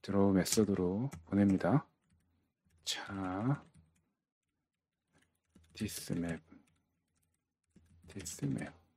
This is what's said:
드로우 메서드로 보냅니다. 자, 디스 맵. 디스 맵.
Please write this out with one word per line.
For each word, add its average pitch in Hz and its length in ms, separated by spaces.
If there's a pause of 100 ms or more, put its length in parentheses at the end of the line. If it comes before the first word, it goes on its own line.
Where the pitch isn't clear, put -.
드로우 98 300
메서드로 95 760 (160)
보냅니다. 98 600 (960)
자, 98 760 (2000)
디스 - 400
맵. 85 260 (1700)
디스 - 380
맵. - 260 (240)